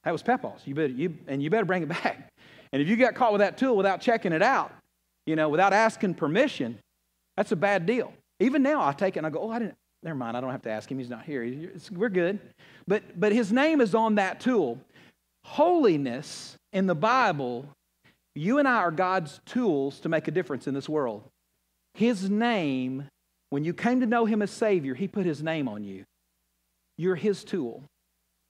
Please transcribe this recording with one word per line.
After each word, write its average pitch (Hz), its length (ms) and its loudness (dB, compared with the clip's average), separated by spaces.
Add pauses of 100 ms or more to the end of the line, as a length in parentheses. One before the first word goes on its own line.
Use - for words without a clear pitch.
That 170 80 0
was 156 100 -2
Papa's. 233 440 -2
You 139 100 -8
better, 147 180 0
you, 156 240 -4 (100)
and 139 140 -4
you 156 80 -2
better 214 160 2
bring 180 180 0
it 147 60 -6
back. - 420 -6 (400)
And 139 100 0
if 147 60 2
you 226 80 4
got 233 200 2
caught 226 180 2
with 202 60 2
that 190 180 2
tool 254 180 2
without 190 260 2
checking 226 300 0
it 160 120 2
out, 226 280 2 (540)
you 156 100 0
know, 156 140 2
without 185 240 4
asking 214 400 2
permission, 147 640 -2 (580)
that's 196 160 -2
a 196 60 0
bad 196 280 2
deal. 226 280 -2 (260)
Even 269 220 2
now, 269 240 2
I 143 80 2
take 190 220 -2
it 175 40 -4
and 156 80 -4
I - 20 -2
go, 147 120 -6
"Oh, 214 80 -6
I 226 100 -6
didn't, 208 160 -6 (280)
never 160 120 -8
mind, 120 220 -6
I 127 40 -4
don't 131 100 -6
have 131 100 -8
to 113 100 -8
ask 107 180 -8
him. 135 100 -6
He's 120 100 -10
not 117 140 -12
here. 139 200 -6
It's, 147 480 -10
we're 190 160 -2
good." 180 320 0 (480)
But, 190 320 -2
but 208 140 4
his 220 180 2
name 285 300 4
is 220 140 2
on 220 200 2
that 190 240 0
tool. 156 400 0 (680)
Holiness 180 1080 0 (160)
in 190 160 2
the 175 80 4
Bible, 151 720 2 (680)
you 190 220 0
and 285 100 4
I 240 100 4
are 175 140 2
God's 180 540 -2
tools 147 540 0
to 165 100 -6
make 160 180 0
a 160 40 -2
difference 151 360 -4
in 135 60 -4
this 139 160 -6
world. 123 340 -2 (680)
His 202 360 2
name, 143 800 -2 (420)
when 143 120 -2
you 165 100 -2
came 247 260 0
to 247 80 0
know 233 180 2
him 214 160 0
as 196 80 -2
Savior, 170 460 0
he 180 120 -4
put 196 180 -4
his 151 180 -2
name 160 240 -2
on 104 160 -8
you. 98 220 -14 (920)
You're 180 180 0
his 196 280 -2
tool. 139 400 -6 (680)